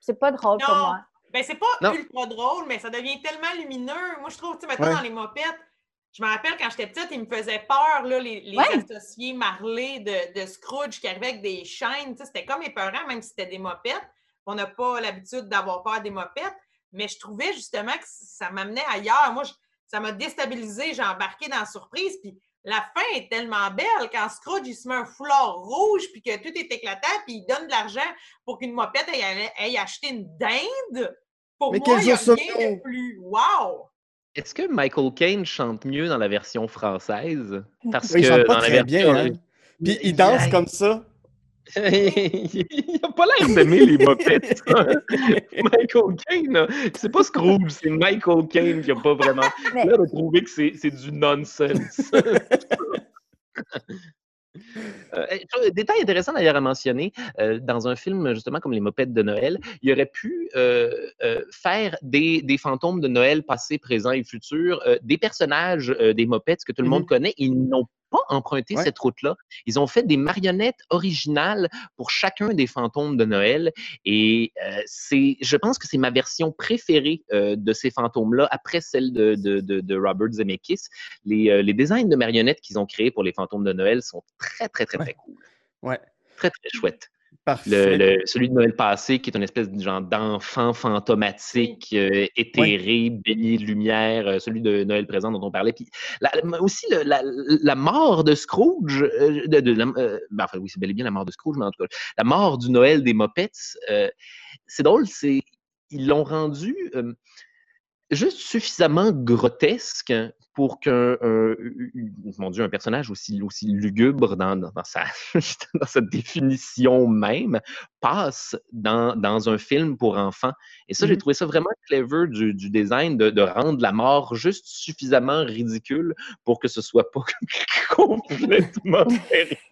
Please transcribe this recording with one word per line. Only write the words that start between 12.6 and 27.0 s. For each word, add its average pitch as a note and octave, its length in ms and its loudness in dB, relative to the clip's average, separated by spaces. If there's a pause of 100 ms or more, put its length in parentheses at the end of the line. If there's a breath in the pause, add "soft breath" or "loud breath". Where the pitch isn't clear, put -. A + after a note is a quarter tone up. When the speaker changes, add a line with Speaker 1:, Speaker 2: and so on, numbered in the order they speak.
Speaker 2:
épeurant, A3+ 460 -8
même A#3 140 -10
si - 80 -20
c'était F#3+ 160 -12
des F#3 120 -16
mopettes. F#3+ 440 -10 (420)
On G3+ 100 -10
n'a G3+ 120 -6
pas A#3+ 340 -6
l'habitude G#3 480 -8
d'avoir F#3+ 340 -4
peur G#3 200 -4
des G3+ 80 -10
mopettes. C#4 460 -10 (360)
Mais G3+ 160 -8
je - 100 -14
trouvais A3+ 360 -8
justement A3 380 -8
que E4 120 -10
ça - 460 -16
m'amenait G3+ 420 -8
ailleurs. A3+ 400 2
Moi, C4 120 -6
je, - 80 -14 (340)
ça G#3 140 -10
m'a G#3+ 120 -8
déstabilisée. A#3+ 800 -8
J'ai B3+ 100 -8
embarqué G3 460 -6
dans C4 120 -6
la G#3 60 -6
surprise. F#4 560 -10
Puis F#3+ 140 -18 (280)
la G#3 200 -4 (100)
fin G4 220 -4
est G3+ 140 -10
tellement A3 440 -4
belle D4+ 380 -2
quand A3 160 -4
Scrooge, C#4+ 380 -8
il B3 80 -14
se - 140 -20
met B3+ 80 -4
un A#3 100 -6
foulard C4 540 0
rouge F4 420 0 (100)
puis A3+ 80 -20
que G#3+ 220 -6
tout D#4+ 120 -14
est E4+ 200 -10
éclatant G3+ 340 -6 (180)